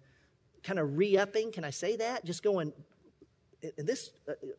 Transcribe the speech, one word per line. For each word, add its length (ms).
kinda 220
re-upping, 680
can 120
I 60
say 260
that? 280
Just 180
going, 300
and 240
this, 240
uh, 40